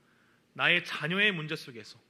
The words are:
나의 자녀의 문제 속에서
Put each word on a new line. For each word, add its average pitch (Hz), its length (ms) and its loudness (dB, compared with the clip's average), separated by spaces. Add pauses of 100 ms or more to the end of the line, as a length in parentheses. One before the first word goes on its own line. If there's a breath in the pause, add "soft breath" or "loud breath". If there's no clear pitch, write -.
(540 soft breath)
나의 165 300 4
자녀의 196 480 0
문제 156 240 -4
속에서 117 420 -16 (120)